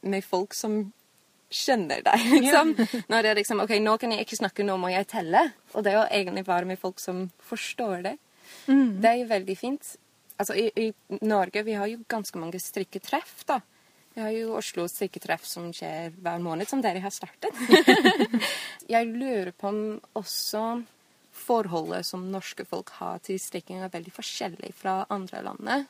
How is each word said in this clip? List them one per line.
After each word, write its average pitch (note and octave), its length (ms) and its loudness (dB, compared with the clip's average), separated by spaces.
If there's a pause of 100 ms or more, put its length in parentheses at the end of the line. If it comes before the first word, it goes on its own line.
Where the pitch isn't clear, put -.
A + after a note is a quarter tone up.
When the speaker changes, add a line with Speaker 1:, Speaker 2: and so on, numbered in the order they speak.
Speaker 1:
med G3 200 -2
folk F#3+ 320 -2
som G#3+ 240 -2 (720)
skjønner F#3+ 500 0
deg, - 280 4
<laughs> C4+ 80 10
liksom. D4 360 8
Speaker 2:
Ja. A3+ 320 0
Speaker 1:
Når A3+ 160 4
det G#3+ 80 4
er G#3 120 4
liksom, G#3 200 0
«OK, G#3+ 160 2
nå G#3+ 220 4
kan A3+ 160 0
jeg A3 80 -2
ikke A3 160 -8
snakke, G3+ 260 -2
nå G3 140 0
må F3+ 100 -2
jeg F#3+ 180 0
telle.» G#3+ 420 4 (200)
Og A3 140 -4
det G3+ 160 4
å A3 80 4
egentlig F#3+ 400 -2
være F3+ 180 2
med F#3 140 -6
folk - 240 -8
som F#3 220 -4 (160)
forstår G3 640 -6
det, B3 80 -6 (520)
Speaker 2:
Mm. C4 340 6
Speaker 1:
det A3+ 80 8
er A#3 80 6
jo B3 80 -2
veldig G3 300 0
fint. C4 320 -6 (460)
Altså, G3+ 200 -4
i, A3 220 2
i G#3+ 500 -4
Norge, G3+ 400 2
vi A3 80 -2
har G3+ 160 -2
jo A#3 160 -8
ganske G#3+ 320 -6
mange E3+ 240 -8
strikketreff, - 840 -6
da. D4 120 -2 (580)
Vi A#3 80 -8
har G#3+ 100 -4
jo A3+ 220 -4
Oslo G#3 320 -4
strikketreff - 640 -6
som E3+ 240 -8
skjer E3 400 -8
hver F3 320 -6
måned, E3+ 240 -4
som C4+ 120 -2
dere F#3+ 200 0
har G3 100 -4
startet. - 460 -10 (640)
<laughs> - 720 -2
Jeg A#3 160 4
lurer A3+ 480 -2
på G3+ 140 -4
om G#3+ 100 -2 (320)
også - 480 -6 (760)
forholdet F3 680 -2
som F#3 240 -6
norske F#3+ 400 -10
folk - 320 -8
har F#3 240 -6
til F#3+ 160 -4
strikking F#3 400 -10
er F#3+ 100 -8
veldig E3+ 220 -12
forskjellig - 640 -10
fra F#3+ 220 -2 (100)
andre G3 400 -8
landene. A#3+ 300 -4 (100)